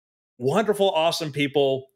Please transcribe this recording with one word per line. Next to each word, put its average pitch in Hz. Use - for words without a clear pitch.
Wonderful, 196
awesome 160
people, 139